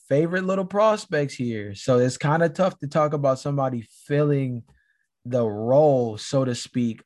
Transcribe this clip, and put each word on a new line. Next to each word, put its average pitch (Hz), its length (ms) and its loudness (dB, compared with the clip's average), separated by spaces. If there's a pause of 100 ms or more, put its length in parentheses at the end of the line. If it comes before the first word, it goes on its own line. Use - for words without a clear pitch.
favorite 170 360 0
little 190 220 -2
prospects 202 680 0
here. 110 400 -6
So 123 240 2
it's 127 200 2
kinda 160 320 2
tough 143 300 -2
to 143 80 -8
talk 151 260 0
about 139 260 0
somebody 131 480 -4 (180)
filling 139 580 0 (600)
the 123 200 0
role, 117 760 2
so 135 260 0
to 123 80 -2
speak, 117 520 -4